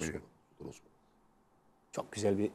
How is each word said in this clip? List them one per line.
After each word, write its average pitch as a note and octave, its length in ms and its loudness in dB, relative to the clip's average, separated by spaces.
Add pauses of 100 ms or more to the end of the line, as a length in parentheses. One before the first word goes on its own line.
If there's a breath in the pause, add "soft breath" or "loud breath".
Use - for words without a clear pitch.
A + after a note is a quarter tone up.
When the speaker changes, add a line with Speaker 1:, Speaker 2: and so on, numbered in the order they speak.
(100)
Speaker 1:
Osman. - 120 -6 (360)
Sultan - 100 -10
Osman. - 200 -18 (1040)
Speaker 2:
Çok - 200 -6
güzel G2+ 260 4
bir G#2+ 160 4